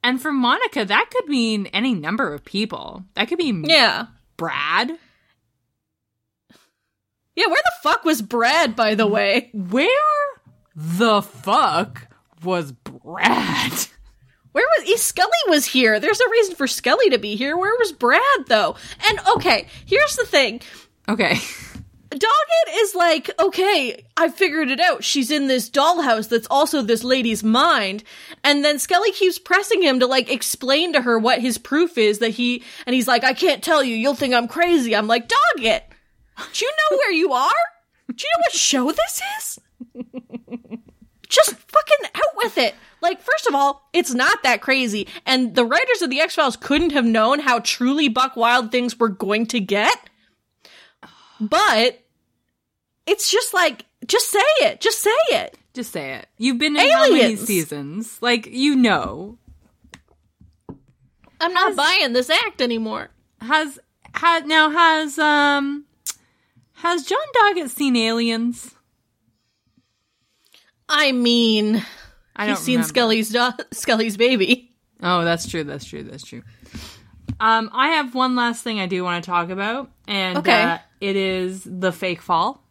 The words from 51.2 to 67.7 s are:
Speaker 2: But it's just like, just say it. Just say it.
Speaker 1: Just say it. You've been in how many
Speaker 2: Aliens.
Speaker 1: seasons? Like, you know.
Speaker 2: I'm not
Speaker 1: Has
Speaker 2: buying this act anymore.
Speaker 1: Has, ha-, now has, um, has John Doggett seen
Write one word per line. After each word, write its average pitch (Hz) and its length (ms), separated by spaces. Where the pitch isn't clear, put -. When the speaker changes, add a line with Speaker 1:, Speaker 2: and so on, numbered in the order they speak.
Speaker 2:
But 240 600
it's - 240
just 453 240
like, 330 320
just - 240
say 403 80
it. - 200
Just - 220
say 415 80
it. 220 260
Speaker 1:
Just 254 160
say 139 240
it. - 100
You've 240 180
been 294 180
in 466 140
how 659 140
many 392 180
Speaker 2:
Aliens. 220 240
Speaker 1:
seasons? 160 760
Like, 240 260
you 269 280
know. 185 640
Speaker 2:
I'm 349 140
not 370 140
Speaker 1:
Has 381 80
Speaker 2:
buying 302 380
this 254 180
act 403 300
anymore. 226 480
Speaker 1:
Has, 285 360
ha-, 330 320
now 311 240
has, 311 480
um, 285 640
has 339 320
John 440 140
Doggett 370 340
seen 277 260